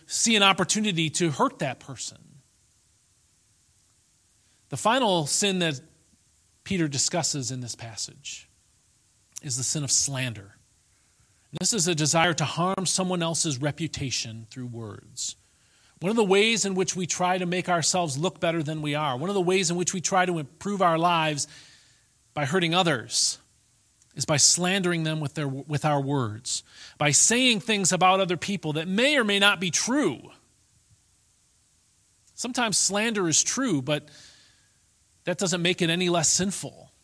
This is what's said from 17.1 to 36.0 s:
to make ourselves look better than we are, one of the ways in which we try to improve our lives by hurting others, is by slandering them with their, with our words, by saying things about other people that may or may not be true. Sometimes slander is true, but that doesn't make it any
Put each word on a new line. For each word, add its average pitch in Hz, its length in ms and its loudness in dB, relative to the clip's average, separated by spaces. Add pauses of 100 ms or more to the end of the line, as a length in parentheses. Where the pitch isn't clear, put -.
to 185 80 -4
make 175 240 -2
ourselves 170 480 0
look 175 240 -4
better 165 200 0
than 156 200 -6
we 147 140 -2
are, 147 200 -2
one 151 140 -6
of 202 60 -2
the 196 40 0
ways 180 320 2
in 175 60 -2
which 180 160 -2
we 190 80 -4
try 185 240 2
to 175 140 -2
improve 196 420 -4
our 165 160 4
lives 160 500 2 (840)
by 147 100 -2
hurting 165 320 2
others, 147 600 0 (800)
is 113 100 -4
by 156 120 2
slandering 175 680 2
them 156 180 -2
with 143 140 -6
their, 147 120 -4
with 139 380 -4
our 147 160 2
words, 131 640 -2 (340)
by 147 140 2
saying 233 500 4
things 196 320 0
about 185 260 4
other 180 180 0
people 160 360 -4
that 160 160 -4
may 254 280 2
or 247 60 4
may 202 160 2
not 202 220 4
be 185 100 -2
true. 220 480 0 (2250)
Sometimes 233 440 -2
slander 208 520 0
is 135 120 4
true, 226 400 0
but 147 280 -4 (1120)
that 175 140 -4
doesn't 180 240 -2
make 175 200 2
it 165 80 2
any 175 200 2